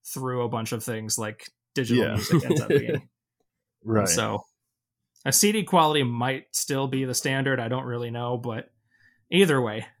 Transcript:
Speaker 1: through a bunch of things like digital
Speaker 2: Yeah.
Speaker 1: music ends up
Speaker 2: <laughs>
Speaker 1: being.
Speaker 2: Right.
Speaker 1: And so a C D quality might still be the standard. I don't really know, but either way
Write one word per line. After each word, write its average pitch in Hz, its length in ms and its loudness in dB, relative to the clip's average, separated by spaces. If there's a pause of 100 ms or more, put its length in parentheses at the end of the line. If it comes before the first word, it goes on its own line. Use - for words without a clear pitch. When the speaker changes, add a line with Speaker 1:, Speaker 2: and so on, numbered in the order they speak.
(140)
Speaker 1:
through 127 280 -4
a 120 60 -2
bunch 113 240 -4
of 113 100 -6
things 110 360 -6
like 107 320 -10 (240)
digital 123 280 2
Speaker 2:
Yeah. - 120 -2
Speaker 1:
music - 300 2
ends - 180 0
up - 60 -6
Speaker 2:
<laughs> - 20 -6
Speaker 1:
being. 127 380 2 (760)
Speaker 2:
Right. 110 160 4
Speaker 1:
And 95 80 2
so 107 360 0 (800)
a 135 80 2
C 208 200 4
D 208 120 0
quality 156 380 4
might 123 440 -2 (100)
still 139 320 -2
be 135 160 -2
the 127 100 -4
standard. 135 460 0
I 117 80 -4
don't 127 160 -4
really 120 260 -6
know, 120 280 -4
but 117 320 -8 (600)
either 165 300 4
way 104 260 -4 (140)